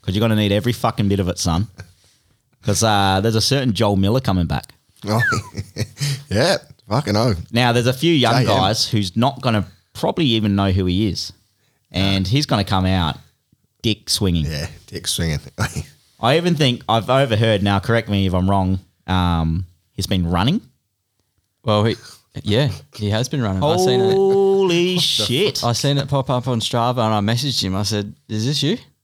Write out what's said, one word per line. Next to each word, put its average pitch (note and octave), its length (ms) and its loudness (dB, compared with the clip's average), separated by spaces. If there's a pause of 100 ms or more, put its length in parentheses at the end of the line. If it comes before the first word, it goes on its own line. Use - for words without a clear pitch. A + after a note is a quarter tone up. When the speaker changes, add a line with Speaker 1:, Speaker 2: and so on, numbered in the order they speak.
Speaker 1:
'cause F#2 120 -4
you're G#2+ 60 2
gonna A2+ 160 2
need G#2 160 2
every G#2+ 200 0
fucking A2 360 -2
bit G2 120 2
of F2 80 0
it, F2 100 -4
son. E2+ 300 0 (920)
'Cause, G#2 200 -2
uh, G2 400 2
there's A2+ 120 0
a A2 60 2
certain C3 320 0
Joel G#2 240 2
Miller G2+ 240 2
coming F#2 260 0
back. - 280 -6 (320)
Speaker 2:
Oh, G#2+ 140 0 (560)
<laughs> - 540 -8
yeah. C#3+ 280 0 (300)
Fucking G#2 280 0
oh. G#2+ 180 2 (180)
Speaker 1:
Now, A#2+ 200 2
there's A#2+ 140 2
a C3 80 2
few E3 180 0
young A#2+ 220 4
Speaker 2:
J B2+ 60 2
M. B2 60 2
Speaker 1:
guys F#2+ 420 2
who's G2+ 280 -2
not C3+ 240 0
gonna G#2+ 260 0 (280)
probably - 320 -2
even G#2+ 300 2
know G2 140 2
who F#2 160 2
he F#2+ 220 0
is. - 240 -6 (600)
And F#2+ 340 0
he's C#3 200 0
gonna G#2 180 0
come F#2 220 0
out F2+ 300 0 (680)
dick G#2+ 280 -2
swinging. F2 360 0
Speaker 2:
Yeah, D2+ 220 -6 (180)
dick E2+ 200 -12
swinging. D#2+ 340 -4 (380)
<laughs> - 420 -16
Speaker 1:
I B2+ 160 2
even F3 180 2
think C3 340 0
I've A2 200 0
overheard, A2+ 540 2
now G2+ 180 2
correct A2+ 280 0
me G2 180 2
if F2+ 80 0
I'm F#2 140 2
wrong, F#2+ 300 2 (280)
um, F2 600 0 (260)
he's F#2 140 -6
been F2+ 240 -2
running. G#2+ 300 0 (1040)
Speaker 3:
Well, G#2+ 200 2
he, A2 120 0 (460)
yeah, A#2 280 0 (240)
he G#2 160 -4
has A2 180 -2
been C#3+ 140 -4
running. F#2+ 200 0
I D#3 140 2
seen F#3 240 2
it. F#3+ 140 2
Speaker 1:
Holy F#3+ 840 2
Speaker 2:
<laughs> - 20 0
Speaker 1:
shit. C3 640 -2
Speaker 3:
I A#2+ 80 0
seen C#3 260 0
it C#3 100 -4
pop C#3 220 -2
up B2+ 160 -2
on B2 140 -2
Strava B2 380 -2
and G#2+ 300 0
I A2+ 40 0
messaged B2 300 -2
him. F#2+ 120 -2
I G2+ 80 -2
said, G#2 320 -4 (140)
"Is A2 180 -4
this C#3+ 160 -2
you?" C#3 160 0 (240)